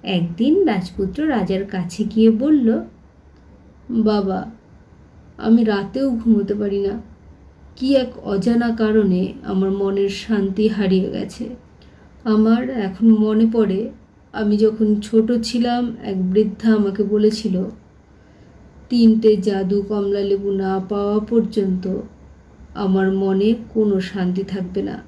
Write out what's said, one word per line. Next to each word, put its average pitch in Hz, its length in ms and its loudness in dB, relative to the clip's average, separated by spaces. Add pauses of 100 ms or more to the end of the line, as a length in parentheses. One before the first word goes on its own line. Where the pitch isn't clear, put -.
একদিন 208 600 0
রাজপুত্র 202 640 -2
রাজার 190 360 -2
কাছে 196 400 -6
গিয়ে 220 260 4
বলল, 247 500 2 (1080)
"বাবা, 208 600 -2 (880)
আমি 226 280 4
রাতেও 214 460 -2
ঘুমোতে 214 440 0
পারি 202 260 -2
না। 202 200 -4 (760)
কি 269 200 0
এক 247 220 0
অজানা 233 580 0
কারণে 208 560 2 (100)
আমার 190 280 -2
মনের 196 380 -2
শান্তি 202 600 -2
হারিয়ে 190 420 0
গেছে। - 380 -8 (760)
আমার 226 460 2
এখন 208 380 -2
মনে 214 440 4
পড়ে, 208 380 0 (420)
আমি 208 240 0
যখন 214 440 2
ছোট 220 320 2 (100)
ছিলাম, 240 600 -2
এক 185 280 -2
বৃদ্ধা 214 420 2
আমাকে 202 300 0
বলেছিল, 208 600 0 (1300)
'তিনটে 220 460 6
জাদু 196 460 -2
কমলা 202 380 -2
লেবু 196 300 -2
না 190 380 -2
পাওয়া 208 320 -2
পর্যন্ত 196 800 -2 (720)
আমার 190 380 0
মনে 196 420 2 (200)
কোনো 208 260 2
শান্তি 185 420 -4
থাকবে 190 400 -6
না। - 260 -8